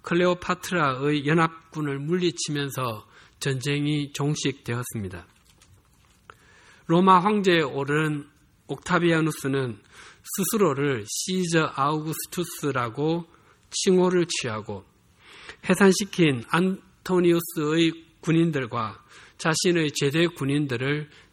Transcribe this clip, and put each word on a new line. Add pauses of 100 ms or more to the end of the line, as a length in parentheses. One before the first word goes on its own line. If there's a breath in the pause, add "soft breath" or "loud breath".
클레오파트라의
연합군을
물리치면서 (340 soft breath)
전쟁이
종식되었습니다. (1600 loud breath)
로마
황제에
오른 (380)
옥타비아누스는 (440 loud breath)
스스로를
시저
아우구스투스라고 (440 soft breath)
칭호를
취하고 (840 loud breath)
해산시킨
안토니우스의 (160)
군인들과 (340 loud breath)
자신의
제대
군인들을 (220 soft breath)